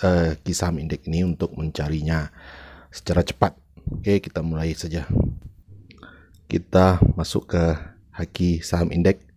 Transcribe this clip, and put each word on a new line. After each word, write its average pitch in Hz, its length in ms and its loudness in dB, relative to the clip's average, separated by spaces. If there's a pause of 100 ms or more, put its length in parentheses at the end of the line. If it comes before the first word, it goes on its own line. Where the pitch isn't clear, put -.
eh, 85 320 4
Haki - 160 -10
saham 82 320 -2
indeks 78 240 -6
ini 82 160 0
untuk 87 320 -2
mencarinya 78 800 -4 (560)
secara - 320 -2
cepat. - 320 0 (320)
Oke, - 320 0
kita 131 240 -6
mulai 80 320 -2
saja. 80 320 -6 (1400)
Kita 92 480 4 (160)
masuk - 400 -4
ke 85 100 4 (540)
Haki 85 480 -2
saham 87 240 0
indeks 87 320 2 (160)